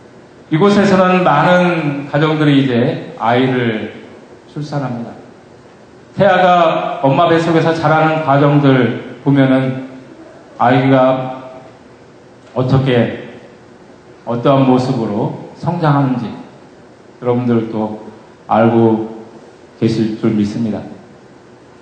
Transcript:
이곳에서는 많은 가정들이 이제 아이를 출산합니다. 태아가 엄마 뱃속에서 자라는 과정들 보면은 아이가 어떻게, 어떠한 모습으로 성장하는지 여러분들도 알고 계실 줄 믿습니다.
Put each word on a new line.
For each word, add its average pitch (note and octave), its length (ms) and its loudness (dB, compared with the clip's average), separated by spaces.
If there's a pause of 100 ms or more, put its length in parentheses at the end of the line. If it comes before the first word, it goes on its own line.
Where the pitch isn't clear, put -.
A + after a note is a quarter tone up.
(520)
이곳에서는 F#3 720 2
많은 D#3+ 840 0
가정들이 D3 540 2
이제 B2 540 -2
아이를 A#2 880 -2 (480)
출산합니다. B2+ 580 -8 (1040)
태아가 F3+ 840 2
엄마 E3+ 260 2
뱃속에서 E3 460 2
자라는 D#3 500 0
과정들 C#3 1000 2
보면은 C3 640 0 (680)
아이가 C3 960 0 (1000)
어떻게, B2 760 0 (960)
어떠한 C3+ 420 2
모습으로 B2 880 -2
성장하는지 C#3 760 -2 (880)
여러분들도 A#2+ 840 -2 (400)
알고 A2+ 800 2 (540)
계실 A2 400 -2
줄 A2+ 120 0
믿습니다. G#2 480 -4 (1040)